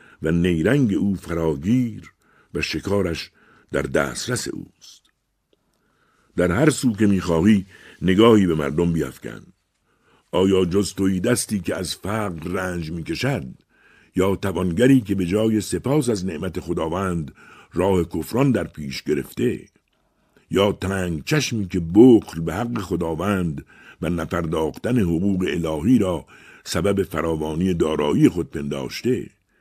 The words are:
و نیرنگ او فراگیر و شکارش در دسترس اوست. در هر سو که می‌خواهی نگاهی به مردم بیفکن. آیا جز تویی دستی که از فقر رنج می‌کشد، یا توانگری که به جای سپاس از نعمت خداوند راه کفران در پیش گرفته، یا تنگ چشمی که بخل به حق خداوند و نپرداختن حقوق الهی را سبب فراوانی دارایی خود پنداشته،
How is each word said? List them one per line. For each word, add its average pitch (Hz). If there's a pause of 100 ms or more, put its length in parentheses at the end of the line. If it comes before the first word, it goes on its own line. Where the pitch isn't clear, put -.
(220)
و 78
نیرنگ 90
او 98
فراگیر 85 (400)
و 78
شکارش 87 (400)
در 69
دسترس 71
اوست. - (1300)
در 87
هر 139
سو 135
که 104
می‌خواهی 90 (360)
نگاهی 98
به 82
مردم 78
بیفکن. 64 (920)
آیا 92
جز 90
تویی 98
دستی 110
که 87
از 85
فقر 95
رنج 92
می‌کشد، 82 (680)
یا 95
توانگری 95
که 98
به 95
جای 107
سپاس 120
از 95
نعمت 87
خداوند 85 (440)
راه 90
کفران 104
در 98
پیش 71
گرفته، 76 (840)
یا 95
تنگ 92
چشمی 117
که 92
بخل 92
به 82
حق 120
خداوند 87 (360)
و 82
نپرداختن 82
حقوق 92
الهی 80
را 92 (380)
سبب 98
فراوانی 80
دارایی 78
خود 82
پنداشته، 71 (320)